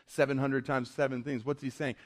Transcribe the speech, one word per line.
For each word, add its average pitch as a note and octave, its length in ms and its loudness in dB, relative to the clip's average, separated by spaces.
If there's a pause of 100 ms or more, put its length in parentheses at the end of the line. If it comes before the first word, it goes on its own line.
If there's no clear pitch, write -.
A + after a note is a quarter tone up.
seven C#3 300 2
hundred C3+ 280 2
times C3 260 0
seven C3 320 0
things." B2+ 220 -4
What's C#3+ 160 -2
he C#3 80 -4
saying? C3 260 -4 (100)